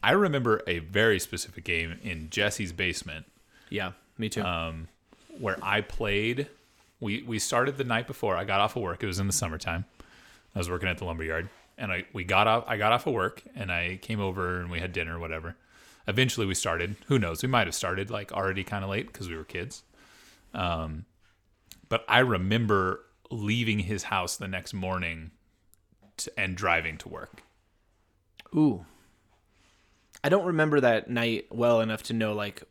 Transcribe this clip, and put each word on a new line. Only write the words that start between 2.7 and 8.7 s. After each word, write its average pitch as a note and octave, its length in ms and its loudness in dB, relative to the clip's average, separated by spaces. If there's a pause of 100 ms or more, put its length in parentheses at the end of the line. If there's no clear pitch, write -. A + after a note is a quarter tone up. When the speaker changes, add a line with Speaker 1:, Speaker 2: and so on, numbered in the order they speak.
Speaker 1:
basement. E2+ 500 -4 (460)
Speaker 2:
Yeah, F#2+ 220 -4 (260)
me A2 100 -2
too. G#2+ 140 -4
Speaker 1:
Um, E2 460 -4 (500)
where G#2 240 0
I G2 180 4
played, A2 680 0 (520)
we, G#2+ 220 -4
we A#2 160 -4
started C3 400 0
the C#3 60 0
night A#2 220 0
before. G#2+ 300 -2
I F#2 80 -2
got G2 160 2
off G#2+ 160 2